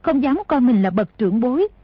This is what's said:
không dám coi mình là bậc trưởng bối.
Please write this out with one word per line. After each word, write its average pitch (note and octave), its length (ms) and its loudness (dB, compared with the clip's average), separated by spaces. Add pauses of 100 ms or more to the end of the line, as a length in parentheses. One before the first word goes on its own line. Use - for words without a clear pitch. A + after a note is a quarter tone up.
không C#4 200 0
dám C#4+ 160 0 (100)
coi C#4+ 120 0
mình A#3+ 220 4
là F#3+ 80 0
bậc G3 280 -4
trưởng G#3 220 -2
bối. C4+ 280 0 (160)